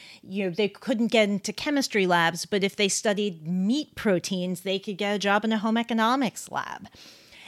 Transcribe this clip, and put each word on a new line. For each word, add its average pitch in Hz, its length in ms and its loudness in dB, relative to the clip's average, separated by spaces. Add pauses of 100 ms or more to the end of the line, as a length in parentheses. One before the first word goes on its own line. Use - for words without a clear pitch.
(240)
you 196 220 -4
know, 190 40 -2
they 196 200 0
couldn't 226 420 -2
get 220 180 4
into 202 240 -4
chemistry 262 540 0
labs, 170 400 2
but 202 160 0
if 196 120 -2
they 208 120 2
studied 196 580 -2
meat 190 480 0
proteins, 180 680 -2
they 196 180 -2
could 190 180 -8
get 202 160 -2
a 208 60 -2
job 202 260 2
in 220 60 0
a 220 80 0
home 220 180 0
economics 233 720 0
lab. - 380 -8 (600)